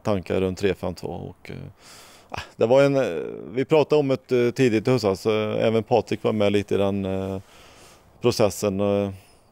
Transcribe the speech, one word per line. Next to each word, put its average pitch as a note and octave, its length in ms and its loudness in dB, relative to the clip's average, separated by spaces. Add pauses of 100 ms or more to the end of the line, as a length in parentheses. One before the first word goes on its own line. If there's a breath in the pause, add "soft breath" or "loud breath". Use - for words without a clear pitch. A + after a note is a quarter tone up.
tankar F#2+ 380 -2
runt F#2 180 -2
tre F#2+ 160 0
fem F#2 200 -6
två - 140 -10
och, F#2 420 -12
eh, - 920 -18 (160)
det A2+ 100 2
var C3 160 6
en, C#3 140 2
eh, F2 280 -2 (280)
vi B2+ 120 -2
pratade D3+ 360 2
om C#3 100 0
ett, C3 220 -4
eh, A#2+ 180 2
tidigt A2 380 2
i - 20 4
höstas. G#2+ 360 0
Eh, A2 400 0
även A2+ 160 2
Patrik A2 400 0
var A#2 100 0
med G#2 200 2
lite G2+ 220 0
i G2+ 40 2
den, G2 260 0
eh, F#2+ 360 -6 (800 loud breath)
processen. G#2 600 2
Eh, G2+ 300 0 (420 soft breath)